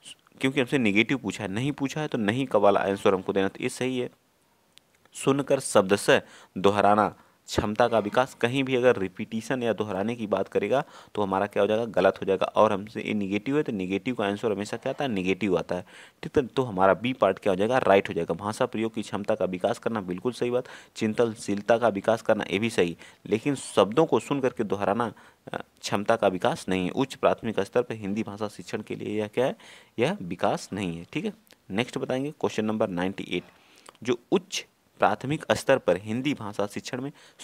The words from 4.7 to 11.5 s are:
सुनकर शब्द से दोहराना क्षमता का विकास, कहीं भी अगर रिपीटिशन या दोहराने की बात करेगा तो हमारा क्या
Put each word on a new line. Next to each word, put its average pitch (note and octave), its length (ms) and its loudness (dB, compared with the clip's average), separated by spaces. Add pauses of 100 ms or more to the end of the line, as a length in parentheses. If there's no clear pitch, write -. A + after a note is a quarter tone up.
सुनकर C#3 440 2
शब्द G2+ 360 4
से A#2+ 240 4 (380)
दोहराना G2+ 560 4 (340)
क्षमता G#2+ 400 0
का A2+ 100 2
विकास, G#2 360 0
कहीं B2+ 300 0
भी C3 120 -2
अगर B2 200 4
रिपीटिशन A2 640 -6
या A#2 100 2
दोहराने G#2 440 -4
की A#2 100 -6
बात G2 220 0
करेगा G#2+ 340 0 (320)
तो G#2 80 0
हमारा F#2+ 240 0
क्या G#2 160 0